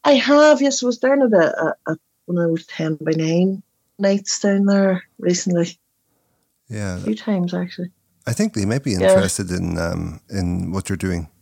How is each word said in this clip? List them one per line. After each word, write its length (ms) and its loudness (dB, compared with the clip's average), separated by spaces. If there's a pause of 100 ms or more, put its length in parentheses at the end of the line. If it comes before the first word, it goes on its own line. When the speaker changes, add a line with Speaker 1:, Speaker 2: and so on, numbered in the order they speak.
Speaker 1:
I 120 6
have, 460 6
yes. 220 0
I 40 -4
was 100 -2
down 260 2
at 100 4
a, 340 2 (200)
a, 60 -2
a, 40 -6 (280)
when 120 -4
I 100 0
was 200 -2
ten 340 -4
by 140 -2
nine 480 0 (340)
nights 440 -2
down 240 2
there 380 2 (160)
recently. 600 -2 (880)
Speaker 2:
Yeah. 300 -6
Speaker 1:
A 20 -8
few 160 -4
times, 380 -4
actually. 380 -8 (360)
Speaker 2:
I 60 -2
think 220 -2
they 100 -2
might 180 -2
be 80 -4
Speaker 1:
Yeah. 220 2
Speaker 2:
interested 380 0
in, 260 -4
um, 420 -6 (100)
in 420 -4
what 180 -6
you're 80 -4
doing. 320 -4 (120)